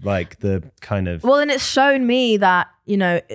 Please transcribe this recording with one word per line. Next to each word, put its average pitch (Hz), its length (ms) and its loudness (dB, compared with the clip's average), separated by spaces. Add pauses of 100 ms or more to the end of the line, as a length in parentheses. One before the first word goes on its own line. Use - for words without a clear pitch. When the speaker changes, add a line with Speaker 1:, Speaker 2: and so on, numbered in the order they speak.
Speaker 1:
like, 95 380 -4
the 95 240 -2 (180)
kind 95 260 -4
of 85 140 -8
Speaker 2:
Well, 269 160 2
and 294 140 0
it's 262 120 -4
shown 269 420 2
me 240 320 2
that, 185 280 2 (200)
you 208 100 -2
know, 175 240 0 (140)